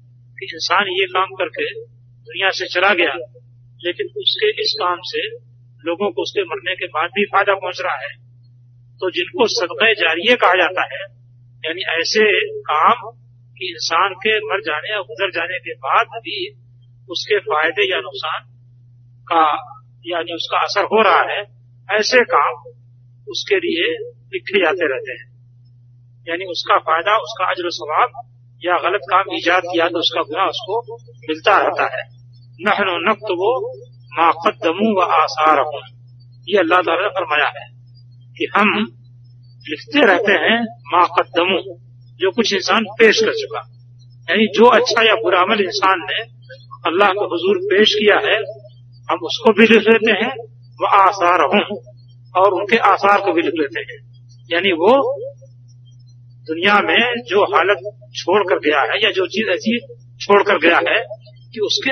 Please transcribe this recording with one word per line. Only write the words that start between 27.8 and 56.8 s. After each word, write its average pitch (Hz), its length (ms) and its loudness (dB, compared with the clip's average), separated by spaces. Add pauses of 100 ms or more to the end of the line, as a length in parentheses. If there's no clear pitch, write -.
या 170 200 0
गलत 180 260 -2
काम 185 260 2
ईजाद 170 320 0
किया 170 240 -2
तो 170 100 -4
उसका 170 260 -2
गुनाह 170 220 -2
उसको 180 280 -8 (480)
मिलता 160 360 0
रहता 143 320 -2
है। - 120 -10 (560)
नहनु 190 420 0
नक्तबु 208 480 -2 (640)
मा 165 240 4
क़द्दमू 180 560 -2
व 180 100 2 (120)
आसारहुम, 151 680 2 (640)
ये 190 120 2
अल्लाह 180 220 2
ताला 170 200 -2
ने 202 140 -2
फरमाया 190 340 0
है 131 160 -16 (720)
कि 156 140 -4
हम 202 180 2 (960)
लिखते - 400 0
रहते 185 340 4
हैं 185 180 2 (300)
मा 165 160 4 (100)
क़द्दमू, 180 460 0 (600)
जो 185 140 0
कुछ 220 220 0
इंसान 196 300 0 (140)
पेश 220 220 6
कर 214 140 0
चुका, - 260 -8 (680)
यानी 208 260 2
जो 214 180 6
अच्छा 226 320 2
या 220 140 4
बुरा 185 240 2
अमल 208 220 2
इंसान 185 420 0
ने 160 140 -6 (680)
अल्लाह 185 280 2
के 202 140 -2
हुजूर 180 300 0 (100)
पेश 208 280 4
किया 202 280 4
है, 175 140 0 (720)
हम 165 160 -2
उसको 214 280 2
भी 214 140 6
लिख 214 180 6
लेते 226 300 4
हैं, 220 180 -4 (460)
व 190 180 0
आसारहुम, 175 800 2 (580)
और 190 200 4
उनके 202 220 0 (100)
आसार 196 340 4
को 196 120 0
भी 165 100 0
लिख 170 140 -2
लेते 147 260 -4
हैं, - 160 -18 (500)
यानी 175 280 0
वो 180 140 4 (1600)
दुनिया 175 340 2